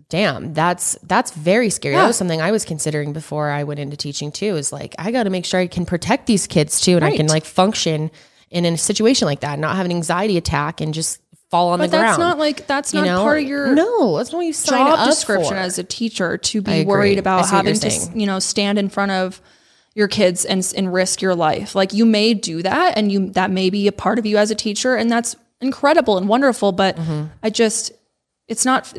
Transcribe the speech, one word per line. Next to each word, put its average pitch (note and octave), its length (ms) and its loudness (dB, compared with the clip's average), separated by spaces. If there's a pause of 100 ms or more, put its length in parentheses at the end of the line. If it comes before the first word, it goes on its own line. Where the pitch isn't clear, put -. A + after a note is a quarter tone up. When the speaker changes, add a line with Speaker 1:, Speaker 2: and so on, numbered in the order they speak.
Speaker 1:
damn, D#3 460 -2
that's, E3+ 480 0
that's A3 300 0
very F#3 380 2
scary. C#3+ 240 -2
Speaker 2:
Yeah. - 80 4
Speaker 1:
That G3+ 60 6
was A#3 80 0
something E3 240 -2
I E3+ 120 0
was A3 120 0
considering D3+ 480 -4
before D3+ 380 -4
I C#3+ 140 -4
went D3 160 -8
into C#3+ 160 -8
teaching D3 360 -8
too, G3+ 240 -2
is C#3 160 -4
like, C#3 260 -12
I F#3+ 120 -6
gotta A#3 200 0
make F3+ 140 -4
sure F#3 160 0
I F3+ 60 0
can F3 200 -4
protect F3+ 400 -2
these G3+ 200 2
kids - 340 0
too, F3+ 160 4
and D#3+ 80 4
I D3 120 2
can, D#3 100 2
Speaker 2:
Right. D#3 80 4
Speaker 1:
like, D#3+ 100 0
function D#3+ 640 0 (400)
in F3 160 0
a E3 100 2
situation A3 500 2
like D3 140 -2
that, C#3+ 180 -6
not D#3 180 -2
have F#3 100 -2
an F3 60 -2
anxiety F3 440 0
attack D3+ 440 -2
and D#3 140 -4
just - 260 -6 (300)
fall F3 200 2
on F3 80 2
Speaker 2:
But - 120 2
Speaker 1:
the D#4+ 60 2
Speaker 2:
that's D#4+ 200 4
Speaker 1:
ground. - 40 0 (100)
Speaker 2:
not, D4+ 80 -2
like, D4+ 280 -2
that's C#4+ 260 -4
Speaker 1:
You D4 80 0
Speaker 2:
not D4 60 2
Speaker 1:
know? F3+ 160 2
Speaker 2:
part D4 200 2
of C4+ 60 -4
your C#4 260 0
Speaker 1:
No, D#4+ 440 2
that's B3 140 -4
not E4 60 -4
what F4 80 -2
you D#4+ 60 -2
sign C4 340 2
Speaker 2:
job D#4 140 4
Speaker 1:
up A#3 80 4
Speaker 2:
description G3 460 0
Speaker 1:
for. F#3+ 60 -4
Speaker 2:
as F#3 180 -4
a F3 60 -6
teacher G#3 540 -4
to - 240 -2
be G3+ 100 -4
Speaker 1:
I - 40 2
agree. D#3 140 2
Speaker 2:
worried G3 280 4
Speaker 1:
I - 20 0
Speaker 2:
about F#3 260 2
Speaker 1:
see G3 80 2
what G3 100 4
you're - 100 2
Speaker 2:
having G#3+ 60 -2
to - 60 -2
s-, - 200 -2
Speaker 1:
saying. - 140 -6
Speaker 2:
you G#3 60 0
know, F#3+ 120 0
stand G3+ 400 0
in G3 100 0
front G3 240 -2
of F#3 280 -4 (540)
your G#3 140 0
kids F#3 360 2
and F#3+ 140 0
s-, F#3 140 -4
and F#3 200 -2
risk F#3 300 -2
your F#3 140 2
life. E3 400 0
Like, F#3+ 160 2
you G#3+ 120 2
may A3 300 4
do E3+ 280 -6
that, C#4+ 360 0
and G#3 120 0
you, F#3+ 200 0
that F#3 200 0
may F#3+ 200 0
be G3+ 160 0
a G3+ 60 2
part A3 260 -2
of A3 80 -2
you G#3 100 0
as G#3+ 140 4
a G#3+ 40 -4
teacher, A3 420 -2
and A3+ 140 0
that's A#3 260 -2 (240)
incredible C4+ 580 2
and G3 100 0
wonderful, A3 440 2
but F#3 240 0
Speaker 1:
Mm-hmm. D#3+ 280 -4 (180)
Speaker 2:
I A3 80 -2
just, G#3+ 420 0 (560)
it's A3 160 -4
not, C4 340 0